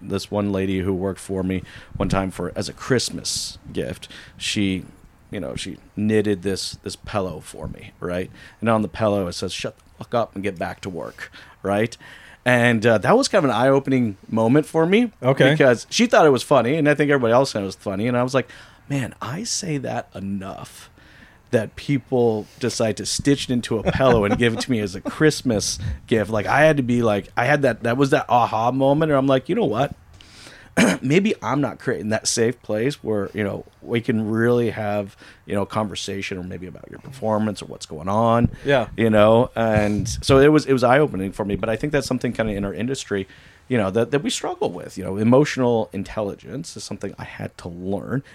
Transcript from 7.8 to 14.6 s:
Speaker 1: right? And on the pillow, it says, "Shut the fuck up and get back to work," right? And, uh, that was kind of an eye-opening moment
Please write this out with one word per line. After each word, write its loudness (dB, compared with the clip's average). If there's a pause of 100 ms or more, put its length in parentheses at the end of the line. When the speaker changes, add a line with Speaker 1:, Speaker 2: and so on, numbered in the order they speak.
Speaker 1:
right? -6 (300)
And 0
on 4
the -2
pillow, 0
it -8
says, -8
"Shut -8
the -20 (160)
fuck -8
up -4
and -8
get -6
back -8
to -10
work," -12 (320)
right? 0 (500)
And, 4
uh, 6
that 4
was 2
kind 2
of 2
an -2
eye-opening 2 (140)
moment 4